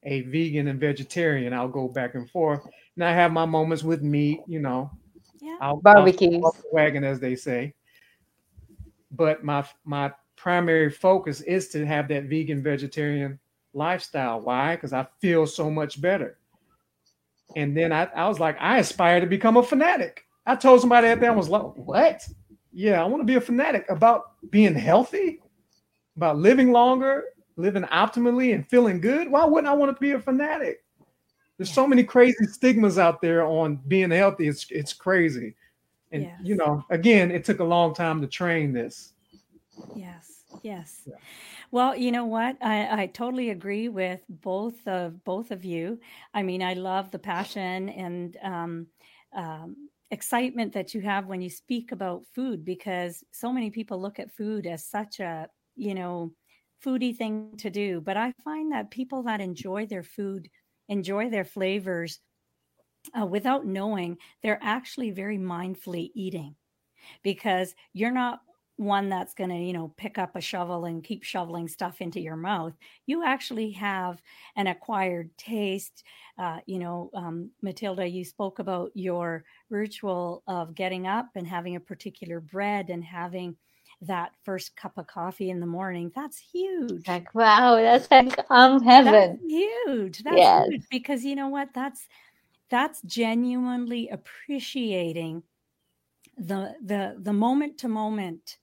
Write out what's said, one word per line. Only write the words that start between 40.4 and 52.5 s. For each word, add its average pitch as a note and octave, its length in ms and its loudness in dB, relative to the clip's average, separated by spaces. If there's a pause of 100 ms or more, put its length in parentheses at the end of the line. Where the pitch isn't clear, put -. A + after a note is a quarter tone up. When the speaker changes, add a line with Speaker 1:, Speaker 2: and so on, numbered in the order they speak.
Speaker 2:
yes. F3+ 420 -14
Speaker 1:
Yeah. C#3 100 -18 (560)
Speaker 2:
Well, B3 240 2
you B3 160 0
know A#3+ 140 -2
what? A#3 360 -2
I, G#3+ 420 0
I F3+ 40 -4
totally A#3+ 420 -6
agree G3+ 400 -6
with F#3 400 -4
both G3+ 580 -8
of, F3+ 360 -6
both G#3 280 -8
of F#3 140 -12
you. F3+ 340 -8 (340)
I G3+ 100 -4
mean, F#3 200 -4
I F#3 100 -4
love F#3+ 380 -6
the F#3 80 -12
passion F#3+ 720 -8
and, F3 520 -12
um, E3+ 460 -10 (460)
um, E3+ 560 -14 (220)
excitement A#3 600 -6
that F#3 220 -10
you G#3+ 60 -8
have G3 260 -6
when F#3 140 -10
you F3+ 80 -10
speak A#3+ 420 -10
about F3+ 420 -10
food, A#3 320 -8